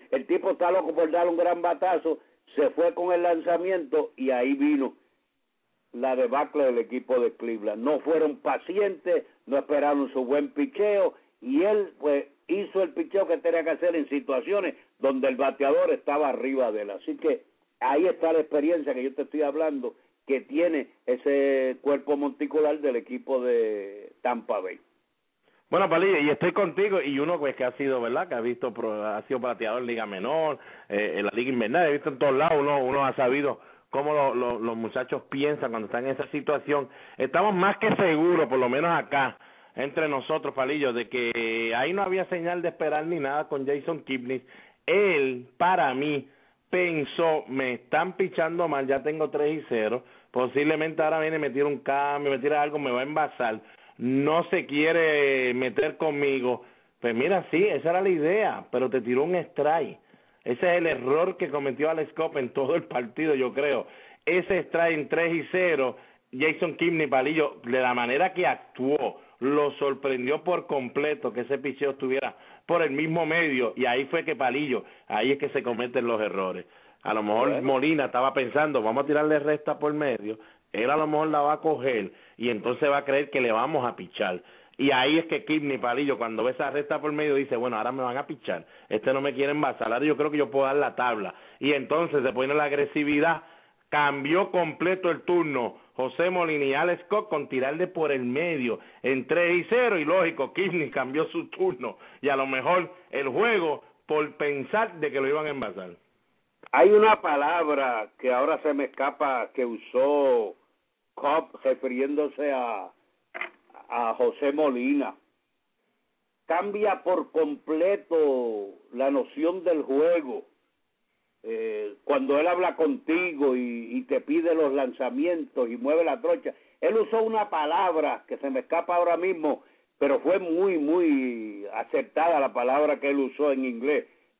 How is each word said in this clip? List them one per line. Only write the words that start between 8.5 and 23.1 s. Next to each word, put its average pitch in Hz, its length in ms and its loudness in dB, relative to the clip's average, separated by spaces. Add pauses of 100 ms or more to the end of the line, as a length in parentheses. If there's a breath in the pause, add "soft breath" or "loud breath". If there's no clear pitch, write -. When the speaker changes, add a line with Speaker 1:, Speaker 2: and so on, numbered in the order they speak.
Speaker 1:
no 135 120 0
esperaron 143 560 0
su 131 100 -2
buen 139 280 0
picheo 185 640 0 (260 soft breath)
y 139 220 0
él, 202 360 2
pues, 143 260 0 (220)
hizo 190 340 -2
el 170 100 0
picheo 170 360 -2
que 165 100 0
tenía 165 260 0
que 160 80 -2
hacer 170 240 0
en 147 140 -2
situaciones 143 640 -2 (240 loud breath)
donde 135 280 2
el 131 80 0
bateador 139 560 2
estaba 143 380 0
arriba 123 420 0
de 104 120 -4
él. 101 80 -8
Así 139 260 -8
que 143 240 0 (380)
ahí 147 280 2
está 165 260 0
la 160 60 4
experiencia 151 540 0
que 127 100 -4
yo 131 100 -4
te 139 100 -6
estoy 151 180 -4
hablando 143 540 -2 (320 soft breath)
que 131 140 0
tiene 151 480 0 (180)
ese 135 720 2
cuerpo 139 340 0
monticular 143 640 0
del 139 160 0
equipo 127 460 -4